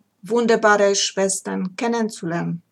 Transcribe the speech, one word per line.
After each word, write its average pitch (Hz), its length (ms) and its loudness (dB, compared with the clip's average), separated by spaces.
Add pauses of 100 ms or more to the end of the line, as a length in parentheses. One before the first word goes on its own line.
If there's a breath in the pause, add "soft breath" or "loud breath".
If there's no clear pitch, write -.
(220)
wunderbare 208 720 4
Schwestern 190 840 -4
kennenzulernen. 175 840 -4 (100)